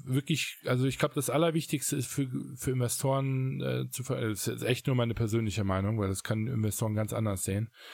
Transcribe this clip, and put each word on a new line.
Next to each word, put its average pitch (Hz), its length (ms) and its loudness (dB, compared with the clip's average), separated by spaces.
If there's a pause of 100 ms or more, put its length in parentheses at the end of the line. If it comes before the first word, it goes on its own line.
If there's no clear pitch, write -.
wirklich, 131 580 0
also 127 220 2
ich 131 140 0
glaub, 147 160 2
das 135 140 0
Allerwichtigste 156 680 2
ist 127 100 -2
für, 135 220 -2 (260)
für 131 160 -4
Investoren, 135 880 0
äh, 127 300 -2
zu 127 160 -8
ver-, 127 160 -2
das 107 180 0
ist - 80 -4
jetzt 117 160 -4
echt 117 240 0
nur 135 80 4
meine 117 200 2
persönliche 107 500 2
Meinung, 98 340 2
weil 101 80 2
das 95 160 -2
können 110 240 0
Investoren 107 480 0
ganz 107 160 0
anders 107 320 0
sehen. 104 260 0 (240)